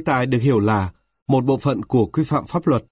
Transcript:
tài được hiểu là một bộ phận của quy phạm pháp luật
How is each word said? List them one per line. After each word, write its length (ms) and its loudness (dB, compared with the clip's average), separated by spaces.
tài 200 0
được 160 0
hiểu 180 2
là 340 0
một 180 0
bộ 120 2
phận 260 -4
của 220 0
quy 180 -2
phạm 220 -2
pháp 220 -6
luật 240 0